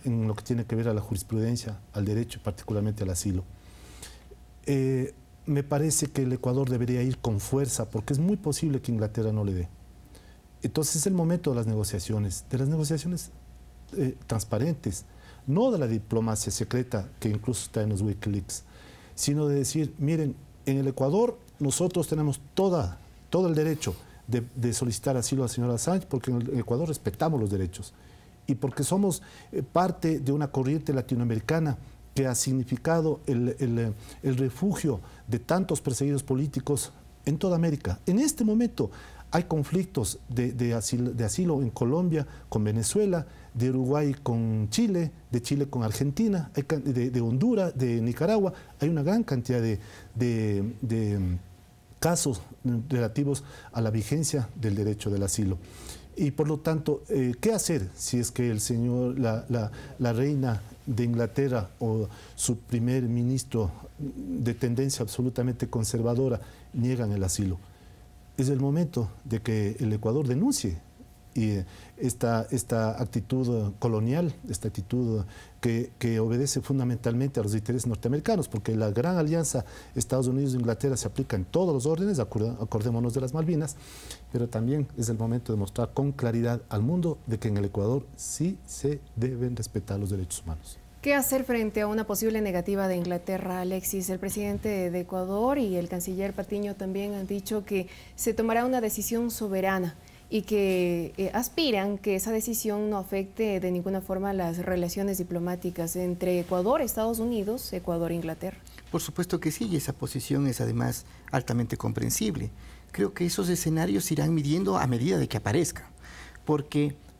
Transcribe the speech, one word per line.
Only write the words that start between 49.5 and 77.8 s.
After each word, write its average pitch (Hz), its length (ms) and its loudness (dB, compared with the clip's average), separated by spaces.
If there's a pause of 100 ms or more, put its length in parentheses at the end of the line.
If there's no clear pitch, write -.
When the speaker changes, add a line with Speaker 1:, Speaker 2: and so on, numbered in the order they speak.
Speaker 1:
de, 113 180 2 (340)
de, 110 680 2
de, 110 380 0
mm, 90 200 0 (600)
casos 156 420 2 (460)
relativos 135 560 0 (300)
a 117 80 0
la 113 80 2
vigencia 127 640 0
del 107 200 0
derecho 104 340 0
del 101 140 0
asilo. 95 340 0 (580)
Y 147 160 0
por 151 160 0
lo 151 120 0
tanto, 156 500 0
eh, 127 320 2
¿qué 220 100 4
hacer 151 440 0
si - 240 -2
es 117 120 -2
que 123 200 2
el 107 100 0
señor, 123 580 2
la, 113 300 0
la, 113 220 0 (280)
la 120 140 2
reina 131 480 2 (240)
de 123 180 0
Inglaterra 117 760 0
o 110 280 0 (280)
su 120 220 0
primer 123 460 0
ministro 120 680 0 (260)
de 117 560 -4
tendencia 123 500 0
absolutamente 123 640 -2
conservadora 120 720 0 (340)
niegan 120 380 0
el 101 120 0
asilo? 92 340 0 (800)
Es 135 120 2
el 139 100 2
momento 139 500 0 (140)
de 113 180 0
que 107 380 0
el 110 140 2
Ecuador 113 340 0
denuncie 123 500 0 (560)
y, 110 180 2
eh, 95 140 0 (320)
esta, 117 540 0
esta 110 500 0
actitud, 120 640 0
eh, 101 120 0
colonial, 123 540 2 (160)
esta - 180 -6
actitud, 113 540 -2
eh, - 20 -4 (380)
que, 117 360 0
que 113 220 2
obedece 120 420 2
fundamentalmente 123 800 0
a 110 40 2
los 104 120 2
intereses 117 320 0